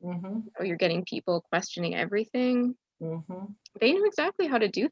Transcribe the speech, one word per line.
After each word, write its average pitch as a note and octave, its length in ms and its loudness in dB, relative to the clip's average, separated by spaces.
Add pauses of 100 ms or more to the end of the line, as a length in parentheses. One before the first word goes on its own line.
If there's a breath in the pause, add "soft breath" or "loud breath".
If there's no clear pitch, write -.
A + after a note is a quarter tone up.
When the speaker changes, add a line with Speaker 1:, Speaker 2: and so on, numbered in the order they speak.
Speaker 1:
Mm-hmm. F3+ 360 -6 (200)
Speaker 2:
Oh, F#3 60 -4
you're F3 120 -2
getting F3 280 2
people - 460 -2
questioning F3 440 -2
everything. B3 800 0 (280)
Speaker 1:
Mm-hmm. E3 420 -8 (360)
Speaker 2:
They A#3+ 120 6
knew G4 140 4
exactly F#4 400 0
how C4+ 120 2
to G#3+ 100 4
do A3 240 0